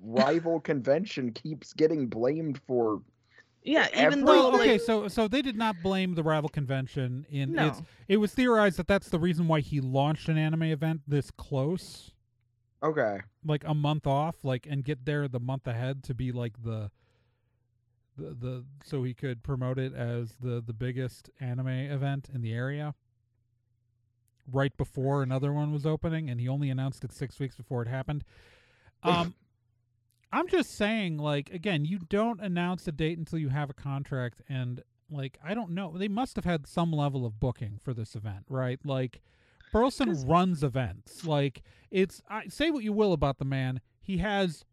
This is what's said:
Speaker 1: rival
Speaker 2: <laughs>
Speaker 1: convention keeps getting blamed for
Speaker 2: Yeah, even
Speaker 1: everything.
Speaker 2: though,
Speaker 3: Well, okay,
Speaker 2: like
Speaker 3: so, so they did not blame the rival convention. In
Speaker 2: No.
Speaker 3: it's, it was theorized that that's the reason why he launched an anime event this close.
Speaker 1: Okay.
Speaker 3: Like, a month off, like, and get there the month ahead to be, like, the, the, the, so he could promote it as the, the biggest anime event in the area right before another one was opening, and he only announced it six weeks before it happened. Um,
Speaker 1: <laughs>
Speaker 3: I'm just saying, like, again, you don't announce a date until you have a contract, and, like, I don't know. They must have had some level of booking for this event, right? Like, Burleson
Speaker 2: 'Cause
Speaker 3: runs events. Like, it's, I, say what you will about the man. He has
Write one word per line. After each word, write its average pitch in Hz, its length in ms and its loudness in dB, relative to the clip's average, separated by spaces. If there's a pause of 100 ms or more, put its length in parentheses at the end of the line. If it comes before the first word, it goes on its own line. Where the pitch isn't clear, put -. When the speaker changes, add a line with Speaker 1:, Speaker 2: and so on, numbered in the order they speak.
Speaker 1:
rival 147 580 2
Speaker 2:
<laughs> 156 40 -6
Speaker 1:
convention 139 680 0
keeps - 420 -10
getting 156 340 4
blamed 135 600 0
for 113 340 2 (640)
Speaker 2:
Yeah, 285 260 4
even - 100 0
Speaker 1:
everything. 285 260 6
Speaker 2:
though, 262 240 10
Speaker 3:
Well, 254 120 6
okay, 269 120 8
Speaker 2:
like 214 80 4
Speaker 3:
so, 214 260 0
so 220 200 0
they 254 160 2
did 262 120 -4
not 220 280 0
blame 190 320 0
the 160 80 0
rival 156 260 2
convention. 135 800 -4
In 139 240 -2
Speaker 2:
No. 254 140 4
Speaker 3:
it's, 151 140 -2 (260)
it 196 100 6
was 208 160 2
theorized 220 440 4
that 185 100 -4
that's 196 220 2
the 170 100 0
reason 170 280 2
why 160 140 4
he 147 200 -2
launched 139 480 0
an 160 80 2
anime 156 260 2
event 160 440 0
this 147 240 0
close. - 800 -4 (720)
Speaker 1:
Okay. 127 360 2 (260)
Speaker 3:
Like, 151 180 0
a 151 120 0
month 147 320 0
off, 147 360 0
like, 131 240 -2
and 139 160 -2
get 127 220 -4
there 147 220 0
the 123 120 -4
month 131 280 -4
ahead 127 380 -4
to 127 100 -4
be, 127 160 -2
like, 120 320 -6
the, 110 260 -6 (1300)
the, 156 160 -10
the, 127 320 -8 (180)
so 135 200 -4
he 127 100 -2
could 123 300 -8
promote 127 340 -2
it 131 160 -2
as 120 480 -4
the, 123 180 -2
the 117 140 -6
biggest 123 560 -6 (100)
anime 131 280 -2
event 139 680 -2
in 123 80 -4
the 113 100 -2
area 139 440 -4 (1600)
right 135 240 0
before 139 460 0
another 131 320 0
one 147 180 0
was 147 140 -2
opening, 160 420 -2
and 120 140 -4
he 123 80 -2
only 139 220 0
announced 131 320 -4
it 123 100 -10
six - 260 -10
weeks 135 160 -6
before 120 280 -6
it 113 40 -6
happened. 135 360 -4 (800)
Um, 175 320 2 (480)
Speaker 1:
<laughs> - 500 -20
Speaker 3:
I'm 311 140 0
just 359 280 2
saying, 202 440 0
like, 147 320 -2
again, 165 340 -2
you 190 140 -2
don't 202 420 0
announce 180 460 -2
a 175 40 -2
date 160 280 -2
until 165 180 -6
you 151 120 -2
have 143 200 -2
a 143 60 -14
contract, 135 760 -6
and, 127 320 -4 (300)
like, 135 320 -8
I 165 100 -6
don't 220 160 -4
know. 170 260 -6
They 190 120 -4
must 220 280 -2
have 220 100 -4
had 165 200 0
some 170 260 0
level 139 360 0
of 107 120 -8
booking 117 420 -2
for 131 120 -6
this 110 220 -8
event, 104 340 -10
right? 131 340 -2
Like, 131 380 -4 (500)
Burleson 240 380 4
Speaker 2:
'Cause 143 160 -2
Speaker 3:
runs 170 380 4
events. 120 600 -4
Like, 147 380 0 (300)
it's, 190 360 2
I, 208 200 -8
say 302 240 0
what 269 120 -2
you 214 80 0
will 208 220 4
about 143 240 0
the 139 80 -4
man. 131 340 -2 (220)
He 190 160 -4
has 196 560 0